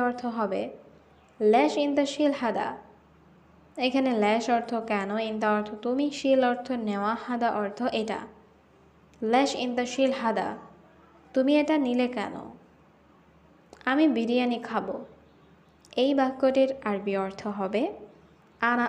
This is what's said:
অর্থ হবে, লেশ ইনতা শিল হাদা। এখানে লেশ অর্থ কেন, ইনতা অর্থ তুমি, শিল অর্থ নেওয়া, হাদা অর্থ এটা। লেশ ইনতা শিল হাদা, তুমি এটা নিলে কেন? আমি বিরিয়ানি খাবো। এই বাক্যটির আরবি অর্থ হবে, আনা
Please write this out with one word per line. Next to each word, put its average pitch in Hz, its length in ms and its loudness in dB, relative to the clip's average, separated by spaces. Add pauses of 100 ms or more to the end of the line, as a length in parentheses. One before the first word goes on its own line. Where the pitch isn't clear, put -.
অর্থ 247 260 -2
হবে, 214 360 -2 (800)
লেশ 240 360 6
ইনতা 285 300 2
শিল 285 260 2
হাদা। 220 360 -2 (1080)
এখানে 262 340 2 (120)
লেশ 220 280 2
অর্থ 233 200 0 (200)
কেন, 196 200 -2 (200)
ইনতা 220 260 -2
অর্থ 208 140 -4 (120)
তুমি, 262 280 0
শিল 269 340 2
অর্থ 247 220 0 (220)
নেওয়া, 202 260 -2
হাদা 233 360 -2 (100)
অর্থ 208 180 -6 (140)
এটা। 214 280 -4 (1000)
লেশ 247 340 2
ইনতা 247 320 -2
শিল 269 260 2
হাদা, 208 360 -2 (880)
তুমি 269 180 4 (100)
এটা 311 160 2
নিলে 247 300 2
কেন? 233 280 -6 (1500)
আমি 277 240 4
বিরিয়ানি 240 500 2 (100)
খাবো। 190 280 -4 (1000)
এই 254 180 4
বাক্যটির 262 560 2 (140)
আরবি 202 320 -2
অর্থ 190 300 -4
হবে, 202 360 -2 (800)
আনা 240 280 0